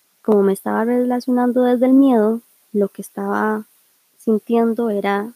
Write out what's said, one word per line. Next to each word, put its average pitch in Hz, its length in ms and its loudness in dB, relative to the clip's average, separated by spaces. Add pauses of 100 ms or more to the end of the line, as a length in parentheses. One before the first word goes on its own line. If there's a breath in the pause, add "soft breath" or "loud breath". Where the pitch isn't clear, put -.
(240)
como 208 200 2
me 196 100 2
estaba 208 320 -4
relacionando 247 800 -2
desde 247 240 2
el 262 60 4
miedo, 233 480 4 (320)
lo 202 160 0
que - 140 -16
estaba 208 640 -4 (640)
sintiendo 233 600 -2
era 202 460 -4